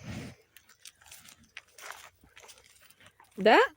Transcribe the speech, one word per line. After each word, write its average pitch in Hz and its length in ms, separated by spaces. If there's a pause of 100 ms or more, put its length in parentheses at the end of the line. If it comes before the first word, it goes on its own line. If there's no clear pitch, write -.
(3250)
Да, 220 220 (180)